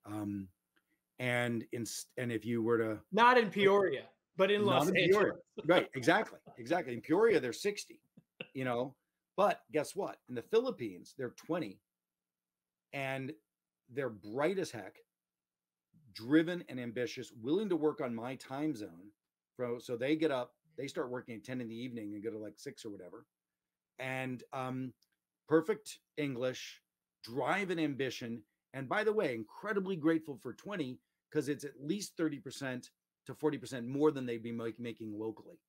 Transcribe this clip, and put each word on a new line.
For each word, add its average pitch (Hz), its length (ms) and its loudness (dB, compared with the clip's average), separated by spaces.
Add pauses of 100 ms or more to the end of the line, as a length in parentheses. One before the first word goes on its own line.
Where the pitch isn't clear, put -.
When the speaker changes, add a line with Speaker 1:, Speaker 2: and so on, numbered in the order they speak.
Speaker 1:
Um, 101 420 -4 (680)
and 120 540 0
in, 117 120 -4 (320)
and 120 160 -4
if 107 120 -4
you 117 180 0
were 113 160 4
to 110 220 0 (120)
Speaker 2:
Not 240 260 8
in 220 120 4
Peoria, 196 540 4 (320)
but 190 140 4
in 208 140 4
Speaker 1:
Not 180 160 6
Speaker 2:
Los 151 80 4
Speaker 1:
in 185 80 4
Speaker 2:
Angeles. 180 200 6
Speaker 1:
Peoria. 180 180 4 (320)
Right, 175 280 6
exactly, 160 440 2 (200)
exactly. 127 360 -2
In 113 60 -6
Peoria, 185 400 6
they're 120 120 -2
sixty, - 480 -6 (520)
you 131 120 -6
know. 127 300 -2 (420)
But 190 260 4 (100)
guess 147 220 0
what? 175 220 -4 (120)
In 123 60 -8
the 117 80 -4
Philippines, 190 760 -2
they're 123 180 -8 (120)
twenty, 117 320 -4 (1120)
and 135 400 -4 (600)
they're 127 180 -2
bright 117 480 -2
as 175 120 -2
heck, 104 260 -12 (1160)
driven 156 560 4
and 127 100 -8
ambitious, 120 640 -6
willing 180 280 0
to 175 80 0
work 151 240 0
on 123 140 -2
my 117 220 -6
time 143 380 -4
zone. 101 360 -12 (460)
Bro, 120 240 -4
so 123 160 -4
they 135 200 4
get 156 140 4
up, 123 240 -2 (240)
they 135 80 -6
start 139 240 -4
working 123 260 -6
at 101 80 -14
ten 127 160 -6
in 117 80 -6
the 113 80 -8
evening 117 380 -8
and 104 80 -10
go 110 80 -2
to, 107 80 -8
like, 104 180 -10
six - 280 -14
or 113 60 -8
whatever. 92 360 -16 (720)
And, 131 440 -6 (100)
um, 131 420 -4 (540)
perfect 165 500 2 (180)
English, 127 640 -4 (420)
drive 147 480 0
and 170 100 -2
ambition. 123 640 -4 (300)
And 131 160 -8
by 208 160 0
the 214 80 4
way, 180 220 0
incredibly 196 600 -4
grateful 156 420 2
for 113 160 -10
twenty'cause 147 960 -6
it's 143 160 -4
at 143 140 -10
least 160 380 -6
thirty 151 220 -2
percent 127 520 -8 (360)
to 131 80 -10
forty 147 240 -2
percent 120 280 -8
more 143 240 4
than 135 140 -4
they'd 120 180 -6
be 117 100 -6
make-, 117 280 -6
making 110 380 -8
locally. 107 400 -10 (100)